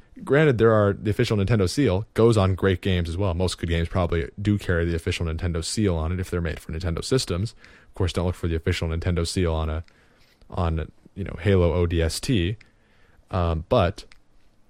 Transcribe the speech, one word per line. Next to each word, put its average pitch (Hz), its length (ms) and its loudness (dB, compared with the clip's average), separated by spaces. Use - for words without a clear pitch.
granted, 139 360 4
there 113 140 6
are, 104 200 6
the 107 180 -4
official 113 280 2
Nintendo 98 300 2
Seal 107 460 0
goes 113 220 6
on 95 180 4
great 95 260 2
games 90 280 0
as 82 80 -6
well. 95 180 -2
Most 90 240 -2
good 82 100 -6
games 82 200 0
probably 85 420 -2
do 104 180 2
carry 85 260 0
the 85 100 -2
official 87 320 -4
Nintendo 82 380 -4
Seal 98 320 0
on 80 160 -2
it 90 80 -4
if - 100 -8
they're 87 100 -2
made 82 200 -6
for - 120 -14
Nintendo 82 320 -6
systems. 110 520 -2
Of - 60 -20
course, 90 180 -2
don't 90 140 -2
look 87 100 -2
for - 100 -8
the 82 80 -2
official 85 340 -2
Nintendo 85 380 -2
Seal 87 260 0
on 80 160 -2
a, 78 160 -6
on, 82 420 -4
you 98 80 -8
know, - 160 -12
Halo 90 340 4
O 87 120 2
D 85 140 0
S 80 200 -2
T. 104 360 -2
Um, 82 360 -2
but 92 360 2